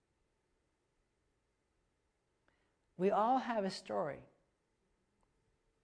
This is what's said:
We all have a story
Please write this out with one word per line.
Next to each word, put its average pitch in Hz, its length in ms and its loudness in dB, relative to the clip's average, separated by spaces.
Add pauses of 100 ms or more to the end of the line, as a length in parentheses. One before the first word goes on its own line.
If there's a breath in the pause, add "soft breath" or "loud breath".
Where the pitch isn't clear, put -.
(3000)
We 185 120 4
all 220 280 4
have 226 260 -2
a 190 60 -2
story 175 500 -6 (1600)